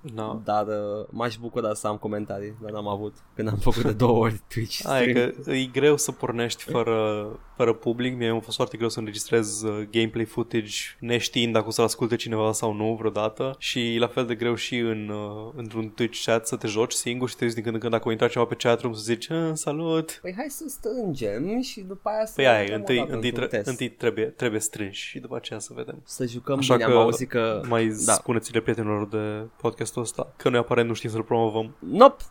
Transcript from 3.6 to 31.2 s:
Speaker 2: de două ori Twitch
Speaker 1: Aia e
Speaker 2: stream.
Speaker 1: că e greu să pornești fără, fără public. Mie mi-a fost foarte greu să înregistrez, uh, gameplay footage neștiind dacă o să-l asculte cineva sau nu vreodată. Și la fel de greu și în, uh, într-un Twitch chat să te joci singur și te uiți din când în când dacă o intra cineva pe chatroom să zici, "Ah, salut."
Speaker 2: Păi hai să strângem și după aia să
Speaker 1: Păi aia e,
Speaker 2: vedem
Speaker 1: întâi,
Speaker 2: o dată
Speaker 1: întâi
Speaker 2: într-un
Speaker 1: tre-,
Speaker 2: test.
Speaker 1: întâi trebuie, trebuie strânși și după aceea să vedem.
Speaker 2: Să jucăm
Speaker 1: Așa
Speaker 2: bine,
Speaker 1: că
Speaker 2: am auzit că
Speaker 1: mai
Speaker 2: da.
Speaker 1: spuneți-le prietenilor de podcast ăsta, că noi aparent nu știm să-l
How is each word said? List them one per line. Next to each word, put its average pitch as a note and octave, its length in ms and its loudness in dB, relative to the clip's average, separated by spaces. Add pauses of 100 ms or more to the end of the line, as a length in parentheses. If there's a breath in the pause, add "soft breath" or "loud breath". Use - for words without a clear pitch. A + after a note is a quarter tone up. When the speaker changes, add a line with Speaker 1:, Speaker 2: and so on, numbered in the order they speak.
Speaker 2:
de C#3 80 4
două A2+ 260 6
ori A2 300 2
Twitch - 380 -6
Speaker 1:
Aia C3+ 180 2
e A#2+ 80 4
Speaker 2:
stream. B2 220 2 (100)
Speaker 1:
că D3 80 -4
e C3 140 2
greu C3+ 320 4
să D3 140 -2
pornești A#2 520 -2
fără, A2 640 0 (280)
fără A#2 180 4
public. B2 440 -2
Mie A#2 140 0
mi-a A2+ 80 2
fost A2+ 160 -8
foarte B2 220 -2
greu A2+ 120 0
să A2+ 100 -4
înregistrez, G#2 600 0
uh, G#2+ 300 -2
gameplay A2+ 340 2
footage A2 480 -2 (260)
neștiind A#2 540 0
dacă A2 140 4
o A2+ 40 -6
să-l A#2 120 4
asculte A2+ 320 2
cineva A2 360 0
sau G#2+ 220 -2
nu G#2+ 260 0
vreodată. A2 580 -2
Și A#2 420 -2
la A#2 80 4
fel B2+ 180 -2
de A#2 100 -2
greu A#2 200 0
și B2 220 -4
în, A2 320 -2
uh, G#2 460 -8
într-un A2+ 340 -6
Twitch A2+ 360 -2
chat A2+ 220 2
să - 80 -2
te A2+ 120 -6
joci A2 240 2
singur B2 380 -2
și - 60 -10
te - 80 -4
uiți A#2 120 0
din A2+ 80 -6
când A2+ 120 -2
în A2 60 -2
când A#2 120 0
dacă A2+ 140 0
o A#2 40 2
intra A2+ 160 2
cineva A#2+ 220 2
pe A#2+ 60 -2
chatroom A#2+ 380 2
să G#2+ 100 -10
zici, A2+ 280 -2
"Ah, E3 220 0
salut." D#3+ 680 -2
Speaker 2:
Păi F#3 160 -8
hai C#4+ 120 -6
să - 180 -12
strângem F3+ 960 -4
și B3 200 -8
după F#3+ 280 -8
aia A3 160 -2
să A3 100 -12
Speaker 1:
Păi C3+ 120 6
aia A2+ 120 8
e, G2+ 40 2
Speaker 2:
vedem G#2 160 -2
Speaker 1:
întâi, A#2 180 2
Speaker 2:
o - 20 4
dată A#2 140 -2
Speaker 1:
întâi A2+ 160 -2
Speaker 2:
într-un A#2+ 180 -2
Speaker 1:
tre-, A#2 100 -2
Speaker 2:
test. G#2+ 120 -2
Speaker 1:
întâi B2 200 -4
trebuie, A2 360 0
trebuie A2 340 -2
strânși - 480 -6
și - 120 -10
după B2 160 -10
aceea A2 240 -8
să - 160 -12
vedem. B2+ 280 -10
Speaker 2:
Să - 220 -6
jucăm B2 320 -4
Speaker 1:
Așa B2+ 180 4
Speaker 2:
bine, A2+ 120 4
Speaker 1:
că C3 60 4
Speaker 2:
am A#2+ 80 8
auzit A#2 280 2
că A2+ 380 0
Speaker 1:
mai A#2 200 4 (180)
Speaker 2:
da. A2+ 80 4
Speaker 1:
spuneți-le A2+ 460 0
prietenilor G#2+ 480 0
de G#2+ 400 -4 (140)
podcast A#2 300 -2 (100)
ăsta, - 360 -6
că - 120 2
noi B2 100 4
aparent A#2 280 2
nu A2+ 60 0
știm A2+ 160 -4
să-l A2 140 -4